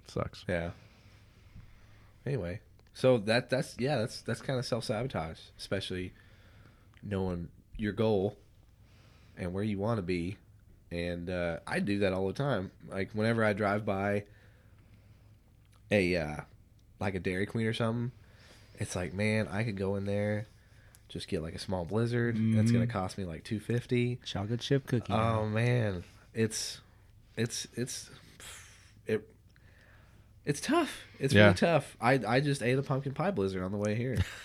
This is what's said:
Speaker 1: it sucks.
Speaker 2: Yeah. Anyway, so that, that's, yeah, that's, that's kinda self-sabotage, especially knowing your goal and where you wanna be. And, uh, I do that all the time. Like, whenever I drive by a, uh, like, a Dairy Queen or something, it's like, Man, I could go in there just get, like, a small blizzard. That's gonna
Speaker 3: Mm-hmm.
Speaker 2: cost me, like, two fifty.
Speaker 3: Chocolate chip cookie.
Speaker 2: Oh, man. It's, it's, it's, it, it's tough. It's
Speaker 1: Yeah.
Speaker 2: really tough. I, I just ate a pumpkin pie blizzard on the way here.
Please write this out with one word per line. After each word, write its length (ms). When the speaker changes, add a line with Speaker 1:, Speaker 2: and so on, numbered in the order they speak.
Speaker 1:
it 60
sucks. 360
Speaker 2:
Yeah. 240
Anyway, 340
so 260
that, 300
that's, 300
yeah, 180
that's, 240
that's 200
kinda 200
self-sabotage, 760
especially 540
knowing 460
your 160
goal 420
and 160
where 100
you 140
wanna 240
be. 340
And, 380
uh, 360
I 140
do 200
that 120
all 160
the 60
time. 380
Like, 240
whenever 300
I 100
drive 320
by 400
a, 260
uh, 180
like, 160
a 40
Dairy 260
Queen 220
or 60
something, 380
it's 180
like, 160
Man, 360
I 140
could 140
go 180
in 100
there 420
just 180
get, 140
like, 140
a 40
small 260
blizzard. 500
That's 360
gonna 140
Speaker 3:
Mm-hmm. 60
Speaker 2:
cost 260
me, 80
like, 180
two 160
fifty. 640
Speaker 3:
Chocolate 340
chip 280
cookie. 260
Speaker 2:
Oh, 340
man. 560
It's, 480
it's, 380
it's, 340
it, 200
it's 160
tough. 400
It's 140
Speaker 1:
Yeah. 120
Speaker 2:
really 100
tough. 460
I, 260
I 140
just 200
ate 160
a 60
pumpkin 300
pie 180
blizzard 320
on 80
the 60
way 180
here. 220